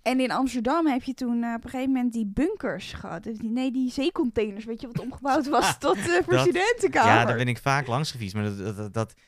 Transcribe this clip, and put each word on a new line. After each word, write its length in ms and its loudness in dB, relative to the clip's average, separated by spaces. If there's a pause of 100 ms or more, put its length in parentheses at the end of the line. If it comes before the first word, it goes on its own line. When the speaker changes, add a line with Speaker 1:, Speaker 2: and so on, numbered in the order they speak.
Speaker 1:
En 180 0
in 100 0
Amsterdam 560 0
heb 160 0
je 120 -6
toen, 280 -2
eh, 120 -4
op 100 -8
een 60 -14
gegeven 220 -2
moment 200 0
die 140 -2
bunkers 680 -2
gehad. 300 -10
Die, 280 -10
nee, 200 0
die 200 0
zeecontainers, 720 -2
weet 160 -8
je, 60 -10
wat 140 -8
omgebouwd 480 0
was 300 4
Speaker 2:
<laughs> 0 -
Speaker 1:
tot, 180 2
eh, 80 -4 (200)
voor 80 0
Speaker 2:
Dat, 160 6
Speaker 1:
studentenkamer. 640 4
Speaker 2:
ja, 120 6
daar 120 0
ben 120 0
ik 100 -2
vaak 280 0
langs 240 -2
gefietst, 240 -8
maar 100 -2
dat, 320 -6
dat, 180 -10
dat 200 -2 (140)